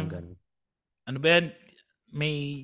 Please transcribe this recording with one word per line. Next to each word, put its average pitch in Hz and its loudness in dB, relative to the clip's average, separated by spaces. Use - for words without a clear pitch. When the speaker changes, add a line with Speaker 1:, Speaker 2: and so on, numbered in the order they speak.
Speaker 1:
ganun. 87 -10
Speaker 2:
ano 131 -6
ba 151 2
yan? 170 6
May, 151 -2